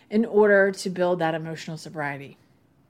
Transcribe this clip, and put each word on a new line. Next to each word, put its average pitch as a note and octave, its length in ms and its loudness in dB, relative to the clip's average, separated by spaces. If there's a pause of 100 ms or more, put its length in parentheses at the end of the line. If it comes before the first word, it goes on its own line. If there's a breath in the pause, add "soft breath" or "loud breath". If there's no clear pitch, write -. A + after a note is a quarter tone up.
in A3 160 2
order G3+ 480 4
to G3 160 -8
build F3+ 300 0
that D#3+ 160 -2
emotional D#3+ 420 -10
sobriety. C#3 640 -10 (520)